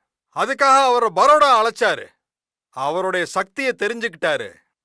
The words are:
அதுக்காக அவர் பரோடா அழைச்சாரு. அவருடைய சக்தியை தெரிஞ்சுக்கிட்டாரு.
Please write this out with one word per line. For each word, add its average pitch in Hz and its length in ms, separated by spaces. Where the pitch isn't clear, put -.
அதுக்காக 262 480
அவர் 240 280
பரோடா 277 380
அழைச்சாரு. 220 560
அவருடைய 175 580
சக்தியை 247 460
தெரிஞ்சுக்கிட்டாரு. 170 840